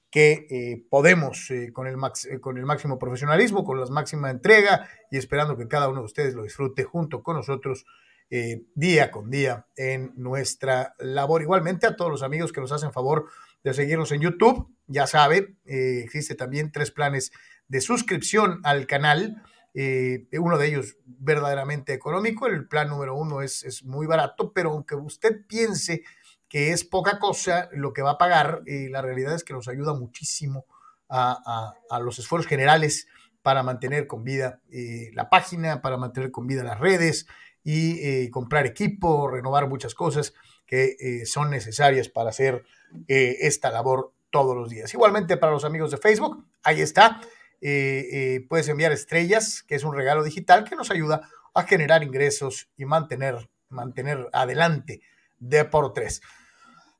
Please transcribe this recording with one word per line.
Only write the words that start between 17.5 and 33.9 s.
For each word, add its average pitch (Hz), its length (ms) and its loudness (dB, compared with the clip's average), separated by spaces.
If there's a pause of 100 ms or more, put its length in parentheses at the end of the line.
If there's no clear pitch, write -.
de 131 120 -2
suscripción 196 840 0
al 143 240 0
canal, 151 560 0 (300)
eh, 131 520 -2 (140)
uno 170 180 2
de 147 80 2
ellos 143 380 -4
verdaderamente 143 880 -2
económico, 220 560 -4
el 160 180 -4
plan 147 220 -2
número 139 260 -6
uno 147 280 -6
es, - 200 -8
es 131 220 -14
muy 143 240 -6
barato, 160 440 0
pero 170 200 0
aunque 147 240 -8
usted 214 500 -2
piense 190 560 -2 (460)
que 147 240 0
es 254 100 -2
poca - 380 0
cosa 180 500 0
lo 139 220 -6
que 139 100 -6
va 139 80 2
a 143 80 0
pagar, 165 480 4
eh, 139 240 -8
la 135 120 -6
realidad 131 340 -4
es 165 80 -8
que - 80 -16
nos 123 160 -10
ayuda 143 260 -4
muchísimo 135 720 -8 (420)
a, 123 380 0
a, 113 500 -8
a 120 40 -4
los 120 180 -6
esfuerzos 160 300 -4
generales 147 580 2 (340)
para 135 220 2
mantener 131 460 -4